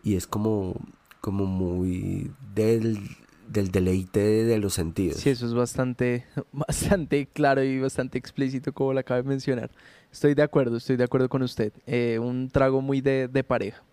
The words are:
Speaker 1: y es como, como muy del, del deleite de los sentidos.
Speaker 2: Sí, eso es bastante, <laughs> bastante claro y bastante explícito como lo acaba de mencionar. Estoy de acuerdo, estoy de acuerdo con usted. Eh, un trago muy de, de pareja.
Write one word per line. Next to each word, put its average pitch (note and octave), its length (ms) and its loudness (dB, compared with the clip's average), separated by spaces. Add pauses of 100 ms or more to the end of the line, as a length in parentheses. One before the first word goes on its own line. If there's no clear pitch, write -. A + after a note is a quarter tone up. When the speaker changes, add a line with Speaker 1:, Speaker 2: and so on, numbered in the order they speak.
Speaker 1:
y G2+ 80 2
es F2+ 100 -4
como, G#2 480 -2 (460)
como G2 260 -2
muy F#2 840 -2 (240)
del, A2 460 2 (480)
del G2+ 240 0
deleite F#2 480 2 (240)
de A#2 140 2
los G2+ 160 -2
sentidos. E2+ 440 -2
Speaker 2:
Sí, - 120 2
eso A#2+ 160 -2
es A#2 80 -2
bastante, B2 720 -2 (140)
<laughs> - 120 -14
bastante D3 720 -2
claro C#3 380 2
y C3 160 0
bastante C3 380 -4
explícito C3+ 560 -4
como C3+ 180 0
lo C3 80 0
acaba B2 220 -2
de C3+ 60 -4
mencionar. C3 420 -2 (420)
Estoy D3 220 4
de C#3+ 80 4
acuerdo, C3 340 2
estoy B2+ 200 0
de A#2+ 80 4
acuerdo B2+ 260 2
con C3 120 0
usted. B2 300 -2 (140)
Eh, A#2+ 340 0
un B2+ 300 -4
trago C3+ 320 4
muy C#3 180 0
de, C3 280 2
de C3 140 0
pareja. G#2+ 400 -4 (100)